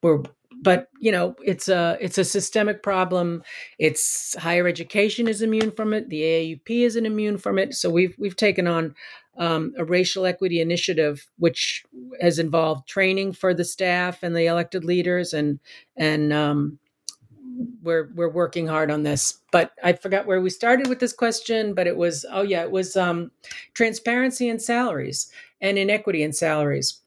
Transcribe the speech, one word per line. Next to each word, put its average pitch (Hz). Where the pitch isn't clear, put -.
we're, 151
but, 180
you 220
know, 180
it's 180
a, 170
it's 180
a 190
systemic 208
problem. 180
It's, -
higher 175
education 208
is 214
immune 220
from 214
it. 214
The 156
A 165
A -
U 160
P 233
isn't 226
immune 214
from 196
it. 190
So -
we've, 175
we've 190
taken 190
on, 165
um, 160
a 175
racial 180
equity 180
initiative, 160
which -
has 170
involved 160
training 190
for 185
the 175
staff 180
and 170
the 165
elected 170
leaders, 180
and, 147
and, 151
um, 147
we're, 165
we're 170
working 165
hard 156
on 151
this. 147
But 165
I 175
forgot 196
where 185
we 185
started 254
with 247
this 240
question, 220
but 180
it 175
was, 170
oh 196
yeah, 190
it 170
was, 190
um, 175
transparency 240
in 226
salaries 226
and 196
inequity 196
in 151
salaries. 147